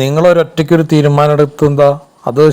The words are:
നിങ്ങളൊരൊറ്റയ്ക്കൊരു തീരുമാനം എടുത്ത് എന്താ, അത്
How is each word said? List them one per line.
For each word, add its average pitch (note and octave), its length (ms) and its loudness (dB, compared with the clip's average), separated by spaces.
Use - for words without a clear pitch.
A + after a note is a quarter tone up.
നിങ്ങളൊരൊറ്റയ്ക്കൊരു D#3+ 920 0
തീരുമാനം D3 440 0
എടുത്ത് D3 320 0
എന്താ, C#3+ 200 0
അത് B2 120 -2